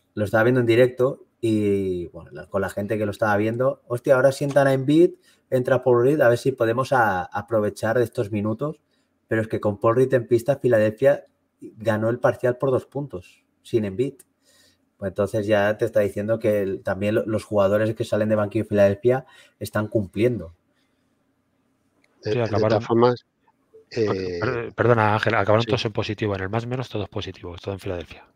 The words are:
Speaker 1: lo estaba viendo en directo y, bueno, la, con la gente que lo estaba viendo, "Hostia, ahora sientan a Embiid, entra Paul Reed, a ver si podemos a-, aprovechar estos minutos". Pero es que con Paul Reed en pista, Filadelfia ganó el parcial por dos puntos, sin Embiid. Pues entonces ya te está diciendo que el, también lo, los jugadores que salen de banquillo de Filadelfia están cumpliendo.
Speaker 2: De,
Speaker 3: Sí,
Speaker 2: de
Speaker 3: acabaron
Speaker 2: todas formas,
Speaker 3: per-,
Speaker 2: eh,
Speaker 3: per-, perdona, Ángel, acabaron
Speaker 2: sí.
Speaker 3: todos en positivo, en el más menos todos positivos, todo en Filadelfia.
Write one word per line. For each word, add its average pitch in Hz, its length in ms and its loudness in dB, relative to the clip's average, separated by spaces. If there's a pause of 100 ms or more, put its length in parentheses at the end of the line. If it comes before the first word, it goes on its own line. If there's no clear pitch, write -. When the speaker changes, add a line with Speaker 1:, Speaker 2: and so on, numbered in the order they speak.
(140)
Speaker 1:
lo 104 100 -2
estaba 110 180 2
viendo 127 180 4
en 120 60 0
directo 123 580 2 (160)
y, 98 680 0
bueno, 85 240 -18
la, - 140 -16
con 98 140 -4
la 95 80 -4
gente 104 300 -6
que 107 80 -2
lo 101 60 -4
estaba 107 240 0
viendo, 117 500 -2
"Hostia, 127 300 2
ahora 135 160 4
sientan 139 340 0
a 135 60 4
Embiid, 147 400 4 (380)
entra 127 340 0
Paul 120 180 4
Reed, 147 180 2
a 123 80 6
ver 117 100 4
si 135 140 0
podemos 117 400 -2
a-, 107 300 2
aprovechar 107 760 -4
estos 113 340 -2
minutos". 110 480 -4 (480)
Pero 110 140 -2
es 110 60 -6
que 110 120 -6
con 101 180 -2
Paul 117 180 2
Reed 131 180 2
en 117 120 0
pista, 120 300 0
Filadelfia 120 680 2 (360)
ganó 110 480 -4
el 120 100 -2
parcial 123 380 0
por 135 160 -2
dos 123 140 -2
puntos, - 580 -12 (180)
sin 113 220 -2
Embiid. 104 300 -4 (800)
Pues 98 140 -6
entonces 101 360 -2
ya 104 320 2
te 120 60 0
está 110 160 -2
diciendo 104 400 -2
que 104 220 0
el, 95 200 -6
también 104 340 -4
lo, - 100 0
los 107 180 -4
jugadores 107 500 0
que 117 100 -6
salen 107 260 -2
de 107 60 2
banquillo 104 280 -2
de - 40 -10
Filadelfia 104 580 2 (340)
están 107 280 -4
cumpliendo. 101 680 -2 (1700)
Speaker 2:
De, 107 80 -4
Speaker 3:
Sí, 123 60 0
Speaker 2:
de 120 60 0
Speaker 3:
acabaron 107 260 0
Speaker 2:
todas 113 160 2
formas, 120 400 2 (640)
Speaker 3:
per-, 104 260 -2
Speaker 2:
eh, 90 240 -6
Speaker 3:
per-, 117 340 -6
perdona, 110 400 4
Ángel, 107 200 0
acabaron 107 280 4
Speaker 2:
sí. 110 60 -4
Speaker 3:
todos - 160 -2
en 110 80 -4
positivo, 104 420 -4
en 95 80 -6
el 95 60 -6
más 113 180 -4
menos 123 220 -8
todos 104 200 -8
positivos, 92 520 -12
todo 101 140 -8
en 92 60 -10
Filadelfia. 87 560 -10